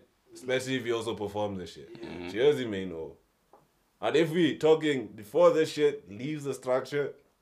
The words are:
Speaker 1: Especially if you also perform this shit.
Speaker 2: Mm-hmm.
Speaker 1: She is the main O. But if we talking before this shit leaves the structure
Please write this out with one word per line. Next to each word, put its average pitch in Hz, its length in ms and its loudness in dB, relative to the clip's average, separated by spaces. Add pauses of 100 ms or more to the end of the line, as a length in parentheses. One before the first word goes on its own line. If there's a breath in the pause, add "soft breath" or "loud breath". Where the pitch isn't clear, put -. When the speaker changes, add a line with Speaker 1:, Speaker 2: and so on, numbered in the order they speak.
(320)
Speaker 1:
Especially 127 420 -4
if 117 100 -4
you 120 100 0
also 113 200 -4
perform 101 420 -4
this 87 160 -12
shit. - 300 -18
Speaker 2:
Mm-hmm. 87 260 -12
Speaker 1:
She 92 100 -6
is 143 180 4
the 127 80 -4
main 95 260 -6
O. 80 220 -10 (840)
But 117 160 -2
if 160 160 4
we 156 260 2
talking 151 500 2
before 123 440 4
this 156 200 2
shit 143 400 0
leaves 139 320 -8
the 135 100 -4
structure 127 600 -2 (280)